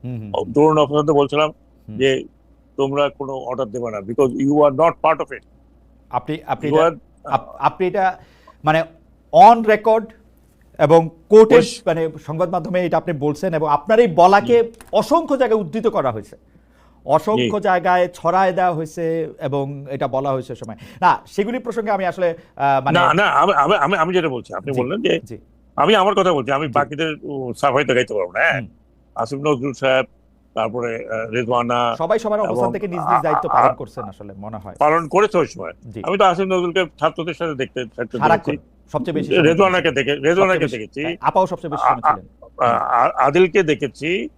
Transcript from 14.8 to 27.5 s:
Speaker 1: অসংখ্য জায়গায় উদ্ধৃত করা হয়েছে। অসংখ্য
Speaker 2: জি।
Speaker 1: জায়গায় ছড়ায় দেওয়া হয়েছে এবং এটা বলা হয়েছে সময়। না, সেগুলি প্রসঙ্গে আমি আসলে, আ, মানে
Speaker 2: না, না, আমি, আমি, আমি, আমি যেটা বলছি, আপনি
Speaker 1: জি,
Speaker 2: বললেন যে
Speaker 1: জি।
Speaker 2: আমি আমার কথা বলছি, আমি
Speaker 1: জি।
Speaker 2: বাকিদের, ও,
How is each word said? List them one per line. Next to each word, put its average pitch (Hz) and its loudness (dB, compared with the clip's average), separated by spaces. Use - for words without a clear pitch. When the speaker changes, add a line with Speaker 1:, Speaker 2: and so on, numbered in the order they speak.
Speaker 1:
অসংখ্য 285 0
জায়গায় 226 2
উদ্ধৃত 214 -6
করা 156 0
হয়েছে। 107 -12
অসংখ্য 214 0
Speaker 2:
জি। - -2
Speaker 1:
জায়গায় 180 2
ছড়ায় 185 0
দেওয়া 180 0
হয়েছে 160 -6
এবং 139 -6
এটা 139 -6
বলা 135 -4
হয়েছে 131 -6
সময়। 113 -14
না, 175 4
সেগুলি 220 -4
প্রসঙ্গে 226 -6
আমি 190 -2
আসলে, 175 -2
আ, 139 2
মানে 143 2
Speaker 2:
না, 160 4
না, 196 2
আমি, 170 2
আমি, 147 2
আমি, 165 0
আমি 170 -2
যেটা 170 0
বলছি, 120 -10
আপনি 98 -10
Speaker 1:
জি, 127 -2
Speaker 2:
বললেন 165 -4
যে - -2
Speaker 1:
জি। 113 -16
Speaker 2:
আমি 160 4
আমার 202 2
কথা 185 2
বলছি, 135 -2
আমি 143 -2
Speaker 1:
জি। 131 -8
Speaker 2:
বাকিদের, 147 -2
ও, 135 -10